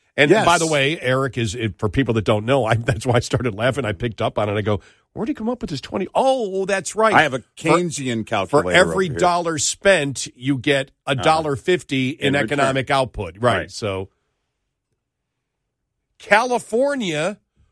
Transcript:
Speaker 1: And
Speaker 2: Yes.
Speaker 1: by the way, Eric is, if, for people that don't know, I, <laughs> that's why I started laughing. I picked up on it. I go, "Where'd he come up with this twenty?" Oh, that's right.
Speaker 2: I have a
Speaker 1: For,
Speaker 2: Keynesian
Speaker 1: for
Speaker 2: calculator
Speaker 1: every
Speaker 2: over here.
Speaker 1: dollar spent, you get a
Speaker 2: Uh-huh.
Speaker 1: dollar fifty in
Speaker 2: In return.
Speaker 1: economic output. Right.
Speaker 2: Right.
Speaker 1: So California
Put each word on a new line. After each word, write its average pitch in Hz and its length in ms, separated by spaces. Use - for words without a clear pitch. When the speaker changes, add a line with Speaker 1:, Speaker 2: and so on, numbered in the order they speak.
Speaker 1:
And 147 160
Speaker 2:
Yes. 202 120
Speaker 1:
by 170 140
the 165 80
way, 151 340
Eric 131 380
is, 110 160
if, 113 240
for 113 100
people 123 260
that 110 100
don't 107 200
know, 131 200
I, 113 100
<laughs> - 0
that's 117 320
why 120 80
I 123 60
started 120 340
laughing. 123 300
I 107 80
picked 117 280
up 113 160
on 107 120
it. 101 60
I 107 80
go, 104 180
"Where'd 214 160
he 294 60
come 220 140
up 247 120
with 214 100
this 139 100
twenty?" - 320
Oh, 214 540
that's 190 300
right. 220 180
Speaker 2:
I 147 80
have 135 120
a 131 40
Speaker 1:
For, - 60
Speaker 2:
Keynesian 143 680
Speaker 1:
for - 20
Speaker 2:
calculator 147 560
Speaker 1:
every 185 260
Speaker 2:
over 151 60
here. 165 80
Speaker 1:
dollar 175 380
spent, 147 760
you 131 240
get 135 320
a 135 60
Speaker 2:
Uh-huh. 139 100
Speaker 1:
dollar 156 320
fifty 131 560
in 147 180
Speaker 2:
In 135 40
return. 139 160
Speaker 1:
economic 135 320
output. 104 480
Right. 113 200
Speaker 2:
Right. 78 120
Speaker 1:
So 98 380
California 220 1200